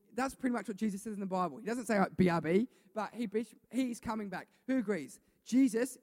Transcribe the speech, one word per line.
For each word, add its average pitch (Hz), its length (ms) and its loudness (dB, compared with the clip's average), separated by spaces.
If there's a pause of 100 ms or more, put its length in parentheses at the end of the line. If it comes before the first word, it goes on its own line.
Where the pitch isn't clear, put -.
(160)
that's 240 200 -2
pretty 247 180 0
much - 140 -4
what 196 100 -6
Jesus 208 240 -2
says 220 120 -8
in 196 60 -8
the 196 60 -4
Bible. 180 320 -2
He 117 80 -14
doesn't 233 200 -4
say, 214 140 2
like, - 180 2
"B 185 120 6
R 165 120 2
B," 180 260 4 (260)
but 208 200 -4
he, 226 160 -6 (420)
he's 247 280 -2
coming 220 300 -6
back. 175 180 -8 (200)
Who 262 100 2
agrees? 185 420 -2 (260)
Jesus 254 580 4